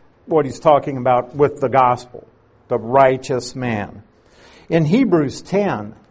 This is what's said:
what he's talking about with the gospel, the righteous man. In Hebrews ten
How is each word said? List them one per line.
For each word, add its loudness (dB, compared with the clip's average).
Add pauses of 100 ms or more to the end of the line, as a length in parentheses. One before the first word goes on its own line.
(260)
what 0
he's -8
talking 2
about 0
with 0
the -2
gospel, 0 (400)
the -2
righteous 0
man. -8 (680)
In 0
Hebrews 0
ten -4 (160)